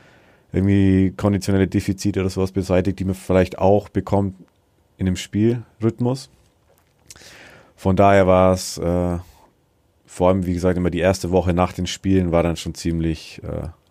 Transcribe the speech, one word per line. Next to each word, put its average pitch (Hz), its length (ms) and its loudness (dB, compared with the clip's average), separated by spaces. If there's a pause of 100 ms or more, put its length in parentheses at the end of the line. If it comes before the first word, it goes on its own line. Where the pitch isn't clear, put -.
(520)
irgendwie 95 640 2
konditionelle 98 500 0
Defizite 98 540 -2
oder 92 100 -2
sowas 95 220 -2
beseitigt, 92 480 -2
die 92 40 -4
man 92 100 -2
vielleicht 92 440 0
auch 101 300 2
bekommt 98 480 -4 (640)
in 92 80 -4
dem 90 100 0
Spielrhythmus. 117 1120 -4 (1500)
Von 95 180 0
daher 98 320 6
war 92 260 6
es, - 260 -4
äh, 87 400 -2 (840)
vor - 240 -2
allem, 95 160 2
wie 87 100 -2
gesagt, 85 220 0
immer 90 140 -2
die 85 80 -6
erste 90 320 0
Woche 90 220 0
nach 90 200 0
den 90 140 -6
Spielen 92 460 0
war 85 100 2
dann 82 140 0
schon 80 180 -10
ziemlich, 82 680 -6
äh, 78 240 -10 (220)